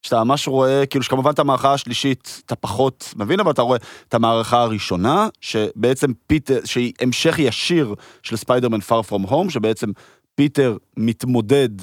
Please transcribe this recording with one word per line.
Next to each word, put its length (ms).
שאתה 220
ממש 240
רואה, 380
כאילו 180
שכמובן 280
את 80
המערכה 340
השלישית 720
אתה 100
פחות 640
מבין, 220
אבל 120
אתה 100
רואה 160
את 60
המערכה 480
הראשונה, 680
שבעצם 720
פיטר, 380
שהיא 360
המשך 380
ישיר 560
של 140
ספיידרמן 420
Far 220
From 200
Home, 180
שבעצם 420
פיטר 420
מתמודד 720